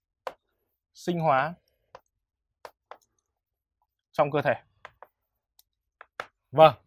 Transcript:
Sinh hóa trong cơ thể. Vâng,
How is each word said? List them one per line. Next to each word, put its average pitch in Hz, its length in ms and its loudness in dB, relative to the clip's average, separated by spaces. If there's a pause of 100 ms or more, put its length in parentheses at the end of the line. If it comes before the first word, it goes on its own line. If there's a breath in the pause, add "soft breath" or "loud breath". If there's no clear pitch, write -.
(920)
Sinh 175 260 -8
hóa 151 340 -2 (2500)
trong 147 200 -2
cơ 147 100 -2
thể. 139 120 -2 (2000)
Vâng, 147 220 6 (140)